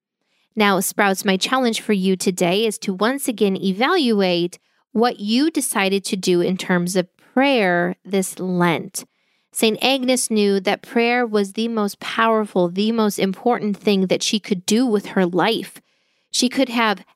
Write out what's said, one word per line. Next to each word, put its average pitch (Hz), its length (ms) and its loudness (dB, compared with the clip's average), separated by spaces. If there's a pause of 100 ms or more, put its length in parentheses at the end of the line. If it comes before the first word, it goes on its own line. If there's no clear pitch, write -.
(560)
Now, 208 260 4
Sprouts, 196 440 0
my 190 120 2
challenge 247 440 -2
for 214 120 -2
you 190 220 2
today 185 500 0
is 214 140 -4
to 196 140 -6
once 233 340 -2
again 202 280 0
evaluate 196 1040 0 (320)
what 233 280 0
you 233 300 2
decided 196 560 -2
to - 100 -2
do 180 260 2
in 185 160 0
terms 180 380 -2
of 180 120 0 (100)
prayer 190 800 0 (100)
this 190 340 -2
Lent. 175 680 -2 (500)
Saint 220 280 0
Agnes 254 480 0
knew 202 280 2
that 190 220 -2
prayer 240 460 0
was 202 260 -2
the 226 140 -2
most 214 320 -2
powerful, 214 680 0
the 202 220 0
most 220 280 0
important 202 580 -2
thing 190 300 0
that 131 160 0
she 214 160 -2
could - 260 -4
do 233 200 2
with 208 220 0
her 185 200 2
life. 180 520 -2 (520)
She - 180 0
could 254 200 0
have 226 340 0 (120)